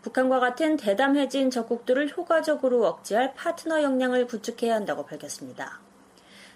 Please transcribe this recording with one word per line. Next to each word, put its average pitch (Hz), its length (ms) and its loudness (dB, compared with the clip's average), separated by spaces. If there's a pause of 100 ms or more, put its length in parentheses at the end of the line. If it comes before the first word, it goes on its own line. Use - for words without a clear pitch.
북한과 254 380 2
같은 302 360 2
대담해진 269 720 2
적국들을 254 680 0
효과적으로 294 680 2
억제할 247 480 0
파트너 320 480 -2
역량을 254 440 2
구축해야 233 480 -2
한다고 160 300 -2
밝혔습니다. 139 760 -12 (760)